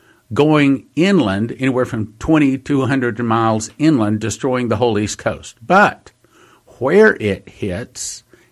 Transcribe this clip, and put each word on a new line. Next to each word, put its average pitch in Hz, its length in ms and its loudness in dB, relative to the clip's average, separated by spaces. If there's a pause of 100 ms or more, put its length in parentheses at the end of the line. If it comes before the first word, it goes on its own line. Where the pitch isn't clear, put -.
(340)
going 143 640 2
inland, 123 640 0
anywhere 127 260 0
from 110 340 -8
twenty 147 380 2
to 139 240 -2
a 127 60 0
hundred 123 320 -2
miles 113 580 0
inland, 113 420 2
destroying 123 500 -4
the 110 80 0
whole 113 200 0
east 107 200 -4
coast. - 480 -8
But - 460 2 (680)
where 180 360 4
it 101 320 -4
hits - 760 -10 (280)